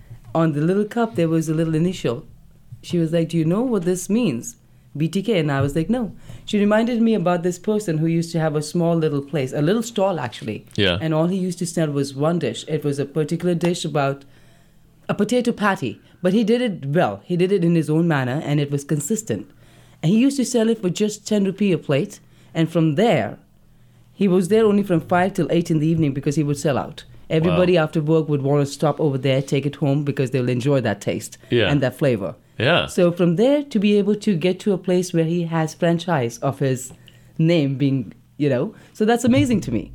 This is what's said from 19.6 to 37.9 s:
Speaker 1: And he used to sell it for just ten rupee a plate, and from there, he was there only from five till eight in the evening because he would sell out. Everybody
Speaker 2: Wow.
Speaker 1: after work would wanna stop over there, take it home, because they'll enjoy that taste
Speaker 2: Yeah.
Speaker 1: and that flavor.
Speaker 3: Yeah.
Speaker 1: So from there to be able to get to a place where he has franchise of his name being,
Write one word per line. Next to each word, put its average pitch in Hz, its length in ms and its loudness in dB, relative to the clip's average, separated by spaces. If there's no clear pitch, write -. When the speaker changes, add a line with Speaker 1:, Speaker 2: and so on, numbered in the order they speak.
Speaker 1:
And 156 100 2
he 220 60 4
used 277 200 2
to 247 60 0
sell 226 240 2
it 226 120 0
for 180 100 -2
just 208 360 -4
ten 208 180 2
rupee 190 280 0
a 151 60 2
plate, 156 400 -2
and 160 140 0
from 160 280 0
there, 160 420 0
he 196 160 0
was 180 200 2
there 220 180 4
only 202 160 4
from 180 180 0
five 185 340 0
till 165 180 0
eight 170 180 0
in 160 80 2
the 151 80 2
evening 160 260 2
because 139 240 -4
he 156 60 2
would 143 160 -2
sell 143 200 0
out. - 260 -8
Everybody 175 480 4
Speaker 2:
Wow. 156 80 4
Speaker 1:
after 156 180 -2
work 156 260 2
would 143 140 0
wanna 143 240 2
stop 143 340 -2
over 143 160 0
there, 131 240 2
take 139 260 -2
it 143 100 -4
home, 143 260 2
because 139 300 -2
they'll 123 160 0
enjoy 127 320 2
that 107 200 -2
taste - 380 -6
Speaker 2:
Yeah. 110 220 4
Speaker 1:
and 143 100 2
that 127 160 0
flavor. 110 380 0
Speaker 3:
Yeah. 127 260 2
Speaker 1:
So 175 260 2
from 175 240 0
there 277 280 2
to 285 140 -4
be 208 200 2
able 202 160 2
to 208 100 2
get 185 240 -2
to 208 120 0
a 175 60 0
place 180 360 -2
where 165 100 2
he 170 200 -2
has 160 300 -2
franchise 165 640 0
of 139 200 -2
his 131 340 -2
name 160 380 2
being, 135 360 0